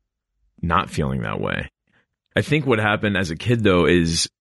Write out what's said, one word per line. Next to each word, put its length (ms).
not 300
feeling 320
that 180
way. 280
I 60
think 240
what 140
happened 400
as 120
a 60
kid, 260
though, 220
is 420